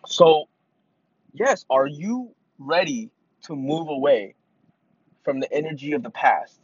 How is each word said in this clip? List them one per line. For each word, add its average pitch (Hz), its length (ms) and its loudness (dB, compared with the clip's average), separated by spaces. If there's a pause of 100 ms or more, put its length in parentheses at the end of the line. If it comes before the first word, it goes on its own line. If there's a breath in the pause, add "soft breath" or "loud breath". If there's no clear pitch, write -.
So, 160 380 6 (880)
yes, 226 360 0
are 135 180 2
you 214 440 -8 (260)
ready 143 540 -2 (320)
to 160 120 -12
move 151 320 -4
away 139 480 0 (880)
from 135 160 -4
the 131 140 -6
energy 147 400 -6
of 127 100 -4
the 117 60 -12
past - 540 -2